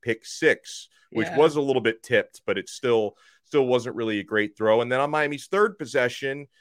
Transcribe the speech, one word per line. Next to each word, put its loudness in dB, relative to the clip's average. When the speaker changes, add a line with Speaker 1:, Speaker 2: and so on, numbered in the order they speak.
Speaker 1:
pick -4
six, -2
which -4
Speaker 2:
Yeah. -8
Speaker 1:
was 4
a 2
little 0
bit -2
tipped, -2
but -2
it -8
still, 0
still 2
wasn't 0
really -2
a -8
great -2
throw. 4
And -2
then 0
on -2
Miami's -2
third 0
possession, -4